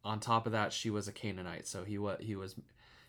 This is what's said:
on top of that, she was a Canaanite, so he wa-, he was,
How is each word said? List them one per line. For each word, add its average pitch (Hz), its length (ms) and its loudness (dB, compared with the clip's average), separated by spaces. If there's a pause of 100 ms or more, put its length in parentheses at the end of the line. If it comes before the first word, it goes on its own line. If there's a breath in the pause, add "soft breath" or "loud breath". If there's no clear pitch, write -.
on 107 160 0
top 113 280 4
of 110 60 2
that, 104 200 4
she - 160 0
was 104 180 0
a 101 60 -4
Canaanite, 90 540 -4
so 95 160 -4
he 101 160 -2
wa-, 101 200 0
he 107 160 -2
was, 95 200 -6 (540 loud breath)